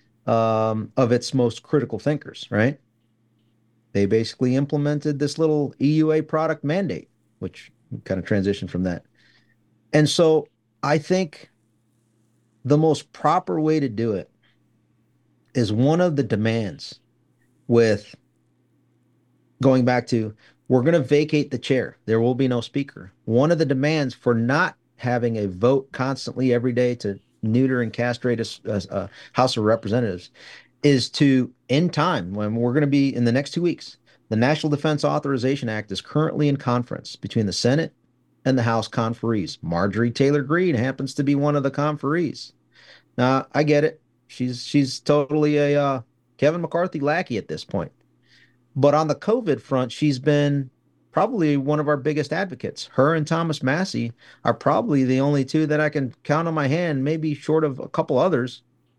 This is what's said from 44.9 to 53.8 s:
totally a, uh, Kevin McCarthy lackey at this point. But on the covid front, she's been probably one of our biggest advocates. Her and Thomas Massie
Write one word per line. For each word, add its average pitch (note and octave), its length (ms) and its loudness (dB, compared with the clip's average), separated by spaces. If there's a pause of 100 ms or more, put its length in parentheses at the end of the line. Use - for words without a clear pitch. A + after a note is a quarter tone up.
totally D3 560 2
a, C#3+ 240 2
uh, C#3 200 -2 (360)
Kevin D#3+ 240 2
McCarthy E3+ 400 -4
lackey D3 360 -2
at F2+ 120 -8
this D2+ 160 -8
point. E2 260 -6 (840)
But C#3+ 180 4
on D#3 160 2
the C#3+ 60 0
covid G#3 460 -2
front, B2+ 300 -4
she's C#3+ 280 -2
been C#3+ 500 0 (420)
probably E3+ 460 0
one D3 240 -2
of D3 80 -2
our D3 80 0
biggest D3 340 -4
advocates. E3+ 640 -8
Her C#3+ 220 4
and D3+ 120 -2
Thomas E3 340 -2
Massie B2+ 520 -4 (320)